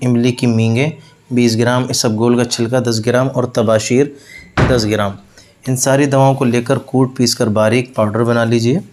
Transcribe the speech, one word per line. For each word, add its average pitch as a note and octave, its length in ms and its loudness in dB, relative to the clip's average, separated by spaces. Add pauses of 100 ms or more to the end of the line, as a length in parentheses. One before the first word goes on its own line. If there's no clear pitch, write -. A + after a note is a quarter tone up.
इमली B2 300 0
की B2 160 -2
मींगे A2+ 440 0 (380)
बीस A#2+ 260 2
ग्राम, B2 340 0
इसबगोल A#2 460 0
का A#2+ 100 2
छिलका A#2+ 340 -2
दस A#2 200 -2
ग्राम B2 280 0
और A#2+ 280 -4
तबाशीर A#2+ 580 0 (480)
दस B2 240 2
ग्राम। G#2 280 -2 (540)
इन C3 100 0
सारी C#3 280 2
दवाओं C3+ 280 2
को C3+ 100 -2
लेकर A#2+ 360 0
कूट C3 360 -2
पीस A#2+ 180 0
कर A#2 160 -2
बारीक A2 440 0
पाउडर A2 300 0
बना A#2 220 0
लीजिए, A#2 360 0 (100)